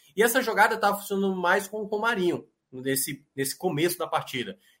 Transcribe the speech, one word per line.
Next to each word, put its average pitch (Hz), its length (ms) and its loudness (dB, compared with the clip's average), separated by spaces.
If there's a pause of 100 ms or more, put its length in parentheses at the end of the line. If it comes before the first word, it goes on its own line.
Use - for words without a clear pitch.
(160)
E 190 60 2
essa 240 200 4
jogada 220 360 4
tava 202 200 2
funcionando 196 380 -2
mais 185 320 2
com 214 100 -10
o 214 80 -6
Romarinho, 208 600 0 (260)
nesse, 131 540 -4 (100)
nesse 135 220 -4
começo 170 400 0
da 160 100 -4
partida, 123 500 -4 (240)